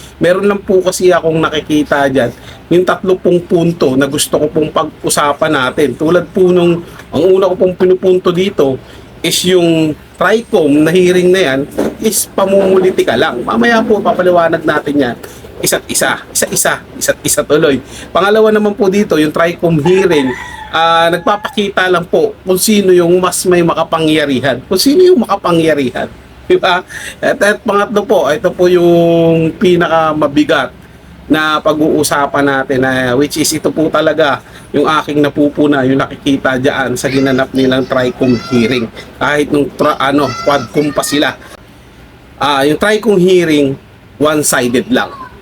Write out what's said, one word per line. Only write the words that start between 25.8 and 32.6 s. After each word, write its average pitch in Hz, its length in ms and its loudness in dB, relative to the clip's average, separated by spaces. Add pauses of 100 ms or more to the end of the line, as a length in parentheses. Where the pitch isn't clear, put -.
Di 180 140 2
ba? 185 240 0 (400)
At, 147 160 -2
at 202 240 2
pangatlo 202 400 0
po, 190 240 0
ito 143 240 -2
po 180 160 0
yung 170 880 2
pinakamabigat 156 1200 0 (560)
na 156 320 0
pag-uusapan 151 840 0
natin, 135 380 -2